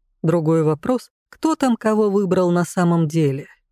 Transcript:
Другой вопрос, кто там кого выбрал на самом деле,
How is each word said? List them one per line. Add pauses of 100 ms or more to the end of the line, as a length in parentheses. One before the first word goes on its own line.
(220)
Другой
вопрос, (180)
кто
там
кого
выбрал
на
самом
деле, (240)